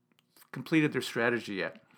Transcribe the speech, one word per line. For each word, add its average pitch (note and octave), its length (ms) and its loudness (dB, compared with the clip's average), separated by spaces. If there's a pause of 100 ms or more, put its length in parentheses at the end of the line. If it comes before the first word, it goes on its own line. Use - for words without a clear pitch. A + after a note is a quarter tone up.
(520)
completed D3+ 400 2
their B2+ 100 -2
strategy A#2 520 0
yet. E2+ 280 -4 (160)